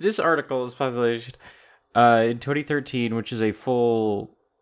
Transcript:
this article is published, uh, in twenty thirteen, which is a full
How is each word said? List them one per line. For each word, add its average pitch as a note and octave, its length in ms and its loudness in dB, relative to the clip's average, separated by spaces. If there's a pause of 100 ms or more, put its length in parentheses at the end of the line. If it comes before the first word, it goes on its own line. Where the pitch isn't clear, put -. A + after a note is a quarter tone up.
this G#3 180 -2
article D3 460 0
is B2 100 -10
published, A#2+ 600 -2 (580)
uh, A#2 300 6
in A#2 160 -2
twenty C#3+ 240 -4
thirteen, B2 500 -4
which A2+ 180 -6
is A2+ 100 -6
a G#2+ 100 2
full A2+ 840 0 (260)